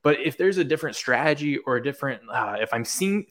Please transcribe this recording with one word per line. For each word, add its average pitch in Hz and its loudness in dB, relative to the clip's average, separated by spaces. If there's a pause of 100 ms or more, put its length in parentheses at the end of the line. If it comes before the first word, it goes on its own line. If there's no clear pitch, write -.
But 151 4
if 143 -2
there's 190 2
a 170 2
different 151 -2
strategy 143 2
or 131 2
a 120 -4
different, 135 -4 (100)
uh, 107 -2
if 110 -2
I'm 117 -2
seeing, 196 0